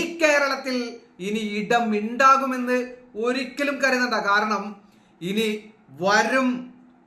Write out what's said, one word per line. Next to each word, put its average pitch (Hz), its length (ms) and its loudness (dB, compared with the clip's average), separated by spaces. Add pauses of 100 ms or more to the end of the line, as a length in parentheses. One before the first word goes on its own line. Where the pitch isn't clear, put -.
(180)
കേരളത്തിൽ 277 580 2 (500)
ഇനി 214 160 -2 (160)
ഇടമുണ്ടാകുമെന്ന് 247 1200 2 (460)
ഒരിക്കലും 262 540 -2
കരുതണ്ട. 247 380 0 (140)
കാരണം 208 320 2 (580)
ഇനി 208 260 -2 (540)
വരും 226 480 2 (580)